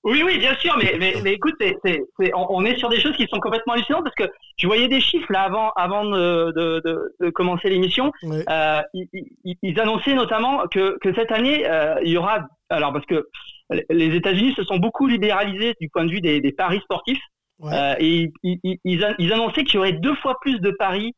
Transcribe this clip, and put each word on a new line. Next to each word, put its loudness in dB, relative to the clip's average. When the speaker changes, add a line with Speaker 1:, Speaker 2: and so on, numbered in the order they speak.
Speaker 1:
Oui, 2
oui, 2
bien 2
sûr, 0
mais, 2
mais, 0
mais 2
écoute, -2
c'est, 0
c'est, 0
c'est, 2
on, 0
on 0
est 0
sur -2
des 2
choses 2
qui 2
sont -2
complètement -2
hallucinantes 0
parce -6
que -2
je -2
voyais 4
des 2
chiffres 0
là 2
avant, 0
avant 0
de, 2
de, 0
de, -4
de 2
commencer 0
l'émission. 2
Speaker 2:
Oui. -4
Speaker 1:
Euh, 2
ils, -8
ils, -8
ils -2
annonçaient 0
notamment 0
que, 0
que 0
cette 0
année, 0
euh, 2
il 0
y 2
aura, 0
alors 0
parce -4
que -2
les 4
États-Unis 2
se -2
sont -2
beaucoup 0
libéralisés 0
du -8
point 0
de 2
vue -4
des, 2
des 2
paris 0
sportifs. -4
Speaker 2:
Ouais. -6
Speaker 1:
Euh, 2
et 2
ils, 0
ils, -2
ils, 0
ils 2
annonçaient 0
qu'il 0
y 4
aurait 2
deux 0
fois -2
plus -2
de 2
paris -2